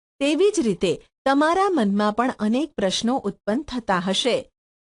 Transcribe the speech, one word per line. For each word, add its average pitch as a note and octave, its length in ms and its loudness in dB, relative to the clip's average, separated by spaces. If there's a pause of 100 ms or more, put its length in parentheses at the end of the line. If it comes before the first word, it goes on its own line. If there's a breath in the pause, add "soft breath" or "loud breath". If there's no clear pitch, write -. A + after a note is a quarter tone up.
(200)
તેવી D#4 300 2
જ G4+ 100 -2
રીતે G3 420 0 (240 soft breath)
તમારા D#4 420 2
મનમાં G#3 440 2
પણ A#3+ 260 -2
અનેક A#3+ 340 -2
પ્રશ્નો A3 460 -2
ઉત્પન્ન G#3 440 -4
થતા A#3+ 360 -4
હશે. F#3+ 520 -2 (420)